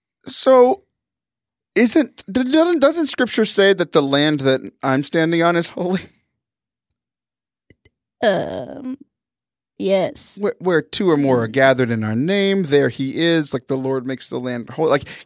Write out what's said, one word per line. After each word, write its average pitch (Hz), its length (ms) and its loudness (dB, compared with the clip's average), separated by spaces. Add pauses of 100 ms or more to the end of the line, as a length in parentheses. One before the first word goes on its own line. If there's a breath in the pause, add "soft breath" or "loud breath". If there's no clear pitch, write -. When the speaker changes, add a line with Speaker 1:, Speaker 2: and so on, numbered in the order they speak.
(260)
Speaker 1:
So, 254 560 4 (920)
isn't, 240 560 0
d-, 254 140 -4
doesn't, 320 360 2
doesn't 311 260 2
Scripture 233 400 -2
say 196 260 4
that 175 200 -2
the 156 100 4
land 143 380 0
that 135 200 2 (220)
I'm 135 200 0
standing 165 400 0
on 170 140 2
is 170 140 -2
holy? 180 320 -4 (2250)
Speaker 2:
Um, 233 720 -4 (840)
yes. 190 640 -4
Speaker 1:
Where, 202 180 -2
where 170 240 0
two 185 280 -2
or 156 80 4
more 135 240 2
are 113 60 -2
gathered 127 420 2
in 113 120 -2
our 107 140 -2
name, 196 480 0
there 139 240 2
he 135 340 -6
is. 165 300 0
Like, 131 140 -6
the 135 100 -2
Lord 131 300 -4
makes 131 240 -10
the 127 100 -6
land 123 300 -8
holy. 156 200 -2
Like, 143 160 0 (200 loud breath)